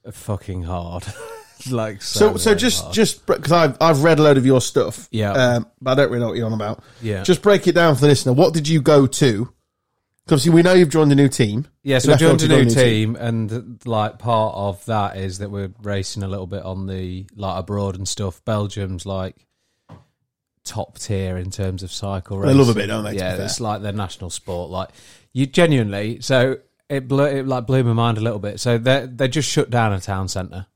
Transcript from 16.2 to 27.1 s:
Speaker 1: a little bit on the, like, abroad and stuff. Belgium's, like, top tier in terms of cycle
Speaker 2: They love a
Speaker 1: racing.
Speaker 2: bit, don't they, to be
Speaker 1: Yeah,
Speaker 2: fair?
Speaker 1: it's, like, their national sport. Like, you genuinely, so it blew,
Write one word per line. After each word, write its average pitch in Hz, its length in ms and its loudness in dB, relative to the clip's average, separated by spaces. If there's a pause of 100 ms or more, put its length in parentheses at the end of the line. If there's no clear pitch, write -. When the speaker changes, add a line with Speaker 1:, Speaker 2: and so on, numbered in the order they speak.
Speaker 1:
a 95 60 -6
little 95 200 -8
bit 95 160 -10
on 95 220 -8
the, 92 380 -10 (100)
like, 95 260 -8
abroad 98 360 -6
and 95 100 -10
stuff. - 380 -8
Belgium's, 101 640 -6
like, 95 400 -10 (1160)
top - 340 -10
tier 95 400 -6
in 92 120 -8
terms 95 320 -6
of 92 100 -12
cycle 98 480 -8
Speaker 2:
They - 120 0
love 139 40 6 (120)
a 117 40 2
Speaker 1:
racing. - 20 2
Speaker 2:
bit, 101 140 -4
don't 107 160 -4
they, 104 60 -8
to 98 60 -8
be 95 60 -4
Speaker 1:
Yeah, 90 140 -4
Speaker 2:
fair? 98 100 -6
Speaker 1:
it's, - 140 -8
like, 107 200 -6
their 101 120 -8
national 95 380 -10
sport. 87 400 -10
Like, 92 200 -8 (420)
you 131 140 0
genuinely, 117 760 0
so 131 380 2 (320)
it 135 180 -6
blew, 139 160 2